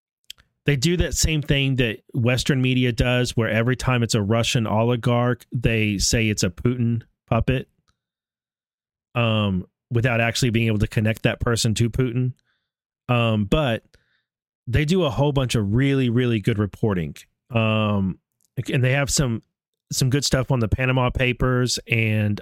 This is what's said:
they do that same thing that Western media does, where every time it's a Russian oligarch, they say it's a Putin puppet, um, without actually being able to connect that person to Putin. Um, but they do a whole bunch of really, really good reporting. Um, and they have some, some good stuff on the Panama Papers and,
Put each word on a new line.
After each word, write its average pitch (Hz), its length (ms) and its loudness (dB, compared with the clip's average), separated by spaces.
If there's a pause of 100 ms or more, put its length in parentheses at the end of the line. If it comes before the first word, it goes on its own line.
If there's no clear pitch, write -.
(640)
they 143 100 2
do 165 220 0
that 165 160 0
same 156 280 0
thing 135 360 0
that 117 240 0 (120)
Western 127 480 0
media 127 300 2
does, 123 460 0
where 110 120 2
every 113 280 0
time 123 260 0
it's 113 120 0
a 107 60 0
Russian 113 460 0
oligarch, 120 840 0
they 110 460 0
say 113 300 2
it's 104 160 0
a 98 60 0
Putin 117 540 -2 (220)
puppet, 127 440 -2 (1500)
um, 107 500 0 (240)
without 117 300 0
actually 117 300 0
being 113 180 0
able 107 120 0
to 110 80 0
connect 110 360 -2
that 113 160 -2
person 113 360 0
to 120 140 0
Putin. 127 440 -2 (760)
Um, 113 380 2
but 135 400 -2 (840)
they 135 160 0
do 175 200 2
a 143 60 0
whole 143 220 0
bunch 131 240 0
of 101 180 0
really, 135 360 2
really 117 320 2
good 107 180 0
reporting. 95 560 -2 (340)
Um, 107 680 0 (520)
and 131 120 0
they 127 80 2
have 139 180 -2
some, 120 320 -2 (500)
some 131 200 0
good 143 120 0
stuff 131 280 0
on 131 80 2
the 113 80 0
Panama 127 420 0
Papers 123 720 0 (100)
and, 107 520 0